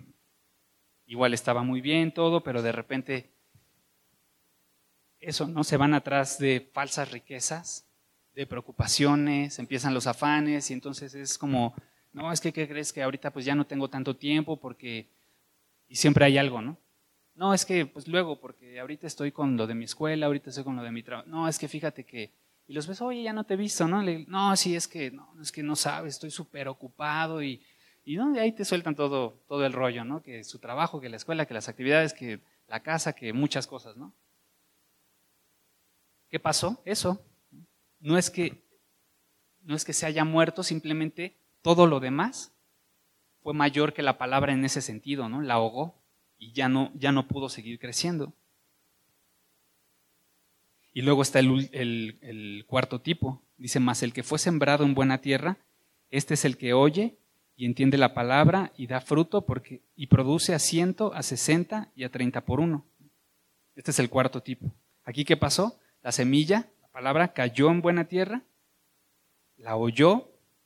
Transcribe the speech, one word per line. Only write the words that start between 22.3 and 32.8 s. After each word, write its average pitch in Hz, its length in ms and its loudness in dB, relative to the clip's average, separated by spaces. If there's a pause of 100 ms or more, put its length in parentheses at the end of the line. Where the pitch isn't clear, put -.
y 135 60 -18
los 151 140 -6
ves, 190 140 -10
"Oye, 240 220 -6
ya 220 100 -6
no 214 100 -6
te 196 120 -4
he - 20 -4
visto, 202 300 0
¿no?". 196 140 2
Le, 165 260 -4
"No, 190 280 2
sí, 180 200 0
es 165 120 -6
que, 220 240 -8
no, - 300 -20
es 151 100 -10
que 156 120 -10
no 147 120 -2
sabes, 151 380 -4
estoy 156 180 -12
súper 143 360 -12
ocupado", 151 760 -6
y, 131 180 -8 (440)
y, 147 100 -6
¿no? 269 200 0
Y 240 40 -2
ahí 220 140 2
te 208 120 -6
sueltan 170 300 0
todo, 139 520 -2
todo 143 180 0
el 131 80 0
rollo, 123 320 -2
¿no? 147 160 -8
Que 117 220 -16
su 110 160 -16
trabajo, 143 420 -4
que 127 80 -12
la 113 80 -12
escuela, 160 280 -2
que 135 80 -14
las 107 140 -8
actividades, 143 460 2
que 117 260 -10 (280)
la 113 140 -8